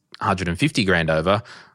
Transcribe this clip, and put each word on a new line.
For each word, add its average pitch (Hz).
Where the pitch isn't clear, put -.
a -
hundred 95
and 85
fifty 139
grand 85
over." 85